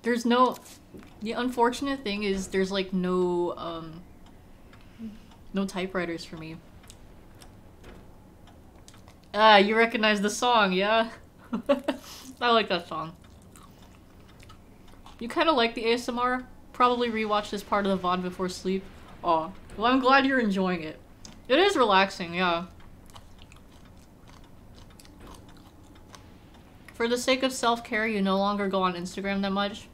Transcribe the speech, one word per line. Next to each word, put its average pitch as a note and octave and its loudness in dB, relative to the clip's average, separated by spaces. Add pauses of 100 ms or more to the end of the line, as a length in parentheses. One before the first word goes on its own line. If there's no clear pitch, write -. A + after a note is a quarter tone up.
There's A#3+ -2
no, B3 4 (640)
the G#3+ -8
unfortunate B3 -2
thing G3+ -4
is G3 -2
there's, F#3+ 0
like, F#3+ -4
no, F3+ 0
um, E3 -12 (1500)
no G3 -2
typewriters F3+ -6
for - -16
me. D#3+ -14 (2750)
Ah, G#3+ 8
you G#3 6
recognize A3 2
the G#3 0
song, A3 2
yeah? A3 2 (420)
<laughs> - -6 (720)
I A#3+ 2
like A3 2
that F3 -2
song. D#3+ -8 (2000)
You A#3 -8
kinda D#4+ 2
like A#3 2
the A3+ -2
A A3+ 4
S A#3+ -2
M A#3+ -4
R? B3+ -2 (240)
Probably B3 2
rewatch G#3+ -2
this G3 -6
part G3+ 0
of G3 2
the F3+ 0
vod F3+ 0
before F3+ -4
sleep. F#3+ -4 (400)
Aw. E3 2 (240)
Well, A3 2
I'm C4 4
glad C4 6
you're C4 2
enjoying F#3+ 0
it. D#3 -12 (500)
It C4 4
is G4 4
relaxing, G3 2
yeah. F3 0 (4000)
For A#3 -2
the A#3+ 0
sake C4 0
of C4 0
self-care, A#3 -2
you G#3+ -2
no G3 2
longer G3+ 0
go F#3+ 0
on F3+ 0
Instagram G3 -6
that G3 -2
much. G3+ -4